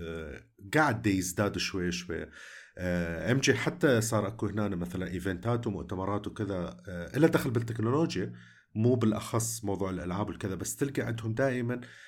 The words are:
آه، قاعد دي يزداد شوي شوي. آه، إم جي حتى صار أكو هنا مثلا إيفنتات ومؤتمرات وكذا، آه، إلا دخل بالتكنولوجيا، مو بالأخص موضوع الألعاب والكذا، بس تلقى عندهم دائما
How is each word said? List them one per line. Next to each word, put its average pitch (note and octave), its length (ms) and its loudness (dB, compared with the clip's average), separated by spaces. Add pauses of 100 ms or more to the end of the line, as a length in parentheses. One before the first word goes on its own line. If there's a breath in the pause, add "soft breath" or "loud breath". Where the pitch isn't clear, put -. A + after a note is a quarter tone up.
آه، E2 420 -8 (300)
قاعد D3 280 4
دي G2+ 160 4
يزداد F#2 400 2
شوي F2 340 0
شوي. E2 340 -4 (520 soft breath)
آه، F2 540 0
إم C3 60 6
جي C3+ 160 6
حتى B2+ 480 4
صار G#2+ 260 2
أكو A2 180 -4
هنا G#2 220 0
مثلا F2+ 400 -2
إيفنتات F#2+ 600 -2
ومؤتمرات G2 600 -2
وكذا، F#2 500 -4 (100)
آه، F2 300 -6
إلا D#3 100 8
دخل E3 220 2
بالتكنولوجيا، A#2 840 0 (420 soft breath)
مو A#2 200 4
بالأخص A2+ 680 0
موضوع F#2+ 240 0
الألعاب F2+ 380 -2
والكذا، F#2 280 -4
بس F2+ 200 -6
تلقى C#3 260 -2
عندهم A2+ 320 -2
دائما B2 480 0 (260 soft breath)